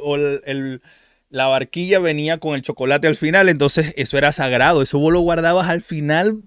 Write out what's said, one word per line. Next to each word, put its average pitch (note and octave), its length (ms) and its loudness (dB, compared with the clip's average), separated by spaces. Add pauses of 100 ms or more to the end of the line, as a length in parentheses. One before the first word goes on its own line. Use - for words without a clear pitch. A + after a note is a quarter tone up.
o D3 140 -4
el, C#3+ 300 -2
el, C3+ 360 -8 (480)
la C3 180 -2
barquilla E3+ 520 0
venía D#3+ 400 -2
con D3+ 160 -4
el C3+ 60 -6
chocolate C#3 460 0
al D#3 80 4
final, F#3 340 4
entonces D3+ 480 0
eso C#3 200 -4
era D3 140 2
sagrado, C#3+ 500 2
eso C3+ 180 0
vos D#3 120 2
lo F3+ 80 4
guardabas E3+ 500 0
al F3 120 -2
final E3+ 640 -2